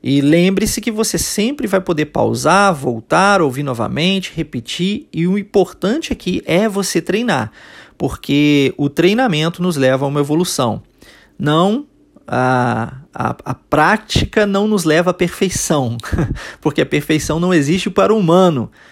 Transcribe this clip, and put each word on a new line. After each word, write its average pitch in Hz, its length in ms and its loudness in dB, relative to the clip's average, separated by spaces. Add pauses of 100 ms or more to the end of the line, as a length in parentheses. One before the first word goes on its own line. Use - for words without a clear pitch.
E 139 180 2
lembre-se 185 600 2
que 233 100 -4
você 214 280 -2
sempre 247 480 -4
vai 190 140 0
poder 151 260 -2
pausar, 151 680 2
voltar, 160 680 0
ouvir 139 200 -2
novamente, 147 720 -2
repetir, 175 760 -4
e 160 140 -2
o 190 120 0
importante 202 760 0
aqui - 340 -4
é 190 220 2
você 190 340 -2
treinar, 180 500 -2 (460)
porque 143 800 2
o 143 100 0
treinamento 170 760 0
nos 180 140 0
leva 131 280 2
a 139 40 0
uma 147 120 0
evolução. 143 600 0 (560)
Não, 180 480 2 (400)
a, 123 720 0 (140)
a, - 320 -4
a - 100 -8
prática - 920 0
não 202 200 0
nos 208 180 0
leva 165 260 2
à 170 40 0
perfeição, 160 840 -2 (300)
<laughs> - 340 -10
porque 151 180 -2
a 151 60 0
perfeição 156 520 -2
não 180 140 0
existe 175 380 0
para 196 240 2
o 226 40 2
humano, 170 520 4 (220)